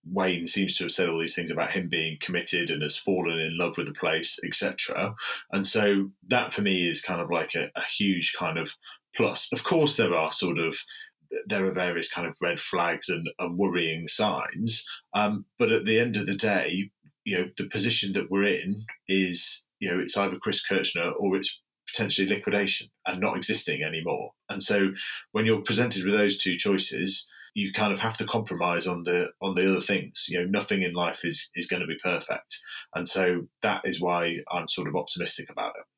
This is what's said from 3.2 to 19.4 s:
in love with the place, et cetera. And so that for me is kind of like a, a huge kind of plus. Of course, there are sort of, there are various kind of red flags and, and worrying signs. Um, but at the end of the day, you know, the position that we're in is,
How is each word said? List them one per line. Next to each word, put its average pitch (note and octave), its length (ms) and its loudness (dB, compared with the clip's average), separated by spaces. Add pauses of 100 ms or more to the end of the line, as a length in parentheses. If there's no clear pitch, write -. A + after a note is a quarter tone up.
in D#2+ 200 -2
love F2 180 0
with E2+ 100 -4
the - 80 -8
place, D#2+ 500 0
et - 100 -4
cetera. - 600 -2 (360)
And G2 160 2
so G2+ 440 4 (180)
that - 260 2
for G#2 80 0
me F#2 260 2
is E2 120 2
kind F2 200 -4
of D#2+ 100 -4
like E2 240 0
a, E2 200 -2
a - 80 -4
huge F#2+ 560 0
kind E2 200 -2
of D#2 160 -4 (420)
plus. - 360 2
Of - 120 0
course, D#3+ 320 4
there F#2+ 180 4
are D#2 160 2
sort E2+ 280 0
of, E2 200 0 (680)
there G2 200 2
are F#2+ 60 2
various F2 380 0
kind F2+ 160 -4
of E2 160 -8
red F2 180 0
flags E2+ 480 0
and, E2+ 200 -2 (100)
and F2 200 -4
worrying E2+ 480 2
signs. G#2+ 760 0 (300)
Um, G#2 320 0 (120)
but A2+ 140 4
at G#2 140 2
the A2 120 4
end A#2 180 2
of G2+ 100 -2
the G2 100 0
day, G2 540 0 (340)
you G2 140 -2
know, F2+ 180 0
the - 120 -6
position G#2 440 2
that F#2 180 -2
we're G2 140 2
in G#2 400 0 (240)
is, F#2+ 560 2 (160)